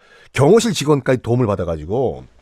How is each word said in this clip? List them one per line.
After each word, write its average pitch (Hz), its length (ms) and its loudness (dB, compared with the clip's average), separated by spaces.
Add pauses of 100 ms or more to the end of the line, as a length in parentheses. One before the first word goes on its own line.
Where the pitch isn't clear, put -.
(340)
경호실 196 400 4
직원까지 135 480 0
도움을 123 260 0
받아가지고 85 760 -4 (160)